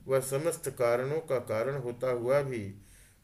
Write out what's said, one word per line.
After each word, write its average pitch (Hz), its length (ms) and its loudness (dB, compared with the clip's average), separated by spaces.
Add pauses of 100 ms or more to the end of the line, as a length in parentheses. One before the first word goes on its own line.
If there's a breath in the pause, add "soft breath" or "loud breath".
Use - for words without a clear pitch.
वह 131 140 4
समस्त 143 500 -2
कारणों 127 500 2
का 139 180 0
कारण 117 360 -2
होता 123 360 -4
हुआ 123 320 2
भी 110 320 -6 (500 loud breath)